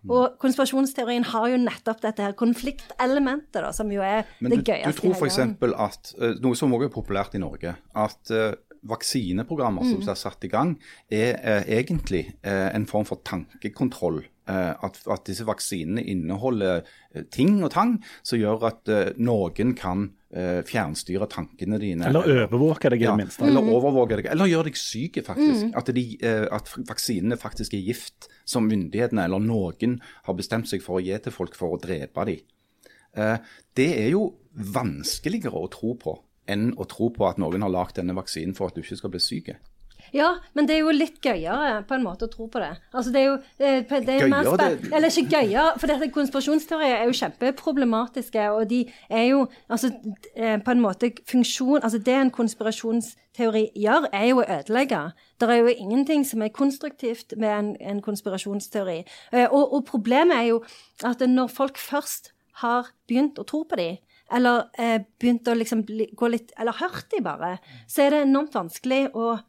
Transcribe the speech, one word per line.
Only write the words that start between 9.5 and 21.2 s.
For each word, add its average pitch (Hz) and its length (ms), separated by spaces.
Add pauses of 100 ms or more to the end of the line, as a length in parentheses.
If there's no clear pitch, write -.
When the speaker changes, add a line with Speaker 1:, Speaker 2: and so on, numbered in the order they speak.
Speaker 1:
som 226 160
Speaker 2:
Mm. 101 80
Speaker 1:
er 95 80
satt - 260
i 92 40
gang, 143 240 (360)
er, 110 340
eh, 107 220 (180)
egentlig, 98 500 (100)
eh, 95 320
en 104 120
form 107 180
for - 200
tankekontroll. 92 1000 (240)
Eh, 92 340
at, - 160 (100)
at 101 160
disse 101 220
vaksinene 101 580
inneholder, 95 800 (320)
eh, 78 160
ting 185 320
og 147 80
tang 220 320 (220)
som 117 160
gjør 107 260
at, 110 220
eh, 101 280
noen 117 600
kan, 98 340 (240)
eh, 90 280
fjernstyre 92 680